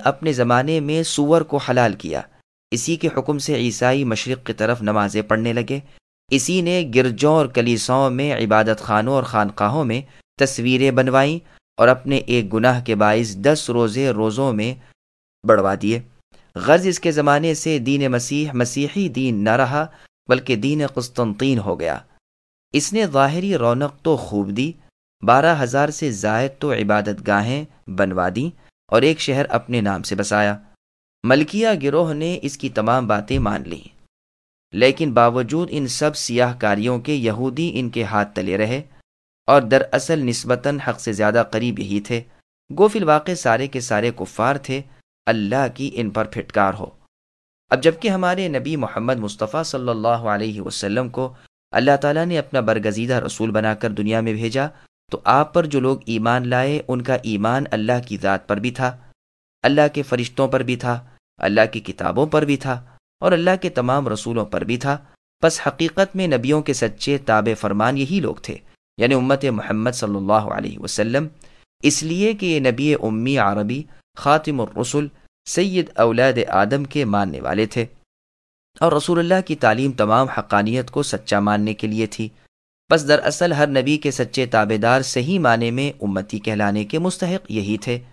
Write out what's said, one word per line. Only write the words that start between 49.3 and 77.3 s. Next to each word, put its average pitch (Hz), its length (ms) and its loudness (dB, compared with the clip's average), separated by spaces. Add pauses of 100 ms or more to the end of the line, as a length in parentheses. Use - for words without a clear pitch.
صلی 127 260 -6
اللہ 117 400 0
علیہ 104 300 -4
وسلم 107 480 -4
کو 127 240 -6 (400)
اللہ 131 240 4
تعالیٰ 151 300 0
نے 175 120 -2
اپنا 139 240 -2
برگزیدہ 110 600 0
رسول 113 260 -4
بنا 107 240 0
کر 110 180 -4
دنیا 107 280 -2
میں 113 120 -2
بھیجا، 117 340 -2 (460)
تو - 120 -6
آپ 139 300 4
پر 170 120 2
جو 143 140 0
لوگ 131 260 0
ایمان 117 420 0
لائے، 131 400 0
ان 123 140 -2
کا 127 120 -2 (100)
ایمان 110 460 0
اللہ 113 360 0
کی 107 160 -8
ذات 98 260 -2
پر 104 80 0
بھی 113 140 -4
تھا، 123 260 -4 (680)
اللہ 147 280 4
کے 147 100 -4
فرشتوں 127 460 -2
پر 135 140 0
بھی 123 140 -4
تھا، 123 220 -4 (400)
اللہ 107 340 4
کی 113 100 -8
کتابوں 101 440 -2
پر 151 180 2
بھی 143 120 0
تھا 135 160 -4 (500)
اور 185 100 2
اللہ 180 280 2
کے 185 100 -4
تمام 127 380 0
رسولوں 110 380 -4
پر 95 180 -4
بھی 120 120 -4
تھا۔ 139 200 -4 (460)
پس 160 240 2
حقیقت 165 500 -2
میں 185 120 0
نبیوں 135 340 2
کے 143 100 -2
سچے 123 440 -2 (100)
تابع 110 340 2
فرمان 107 380 0
یہی 147 220 -2
لوگ 101 220 -4
تھے، - 140 -10 (420)
یعنی 123 160 4
امت 135 300 2 (100)
محمد 107 400 -2
صلی 101 220 -4
اللہ 104 400 0
علیہ - 220 -8
وسلم، 123 500 -2 (540)
اس 147 200 2
لیے 180 300 0
کہ 202 140 -4
یہ 160 140 0
نبی 131 340 2
امی 113 460 -2
عربی، 104 420 0 (340)
خاتم 147 440 0
الرسل، 135 460 -4 (400)
سید 185 500 -2
اولاد 117 420 4 (100)
آدم 107 360 2
کے 143 220 -2
ماننے 98 340 -2